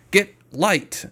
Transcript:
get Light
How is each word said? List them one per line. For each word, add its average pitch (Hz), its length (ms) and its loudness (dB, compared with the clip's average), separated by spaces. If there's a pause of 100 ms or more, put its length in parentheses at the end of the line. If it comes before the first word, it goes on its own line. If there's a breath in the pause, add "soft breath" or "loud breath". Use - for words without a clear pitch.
(120)
get 196 220 2 (180)
Light 165 600 -2